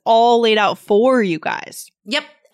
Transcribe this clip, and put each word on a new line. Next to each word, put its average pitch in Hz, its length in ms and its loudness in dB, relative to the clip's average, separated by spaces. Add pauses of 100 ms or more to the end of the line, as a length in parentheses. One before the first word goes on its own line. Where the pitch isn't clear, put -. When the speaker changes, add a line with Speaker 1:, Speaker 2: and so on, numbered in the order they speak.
Speaker 1:
all 233 360 2
laid 220 180 0
out 196 200 -2
for 240 460 0
you 165 160 -4
guys. - 500 -12 (140)
Speaker 2:
Yep. 269 180 -6 (320)